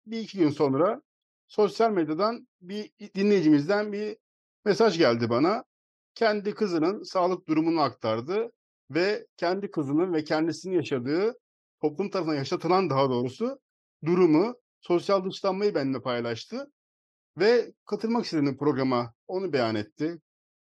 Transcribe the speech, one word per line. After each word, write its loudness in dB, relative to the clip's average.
bir -8
iki -10
gün 4
sonra 0
sosyal 2
medyadan -2
bir -12
dinleyicimizden 4
bir -8
mesaj 2
geldi 4
bana. 0
Kendi 0
kızının -2
sağlık -2
durumunu 0
aktardı -2
ve -2
kendi -2
kızının -2
ve 0
kendisinin -2
yaşadığı, -2
toplum -2
tarafından -4
yaşatılan 0
daha 2
doğrusu, -4
durumu, 4
sosyal 0
dışlanmayı -2
benimle -2
paylaştı, -6
ve 2
katılmak -2
istediğini -2
programa, 0
onu -6
beyan 0
etti -6